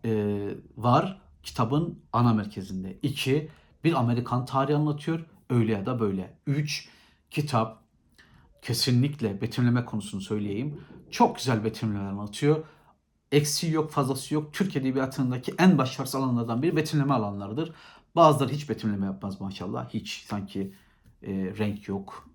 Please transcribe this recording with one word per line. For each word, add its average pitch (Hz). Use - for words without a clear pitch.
e, 104
var 143
kitabın 147
ana 120
merkezinde. 95
İki, -
bir 165
Amerikan 123
tarihi 135
anlatıyor. 151
Öyle 117
ya 101
da 127
böyle. 95
Üç, 147
kitap 127
kesinlikle 120
betimleme 120
konusunu 101
söyleyeyim. 104
Çok -
güzel 107
betimlemeler 107
anlatıyor. 104
Eksiği 147
yok, 156
fazlası 131
yok. 151
Türk 196
edebiyatındaki 131
en 175
başarısız 127
alanlardan 120
biri 170
betimleme 147
alanlarıdır. 104
Bazıları 147
hiç -
betimleme 104
yapmaz 98
maşallah. 98
Hiç -
sanki, 98
e, 98
renk 98
yok -